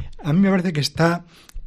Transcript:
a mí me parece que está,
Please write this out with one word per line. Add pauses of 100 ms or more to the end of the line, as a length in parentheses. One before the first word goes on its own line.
(240)
a
mí
me
parece
que
está, (420)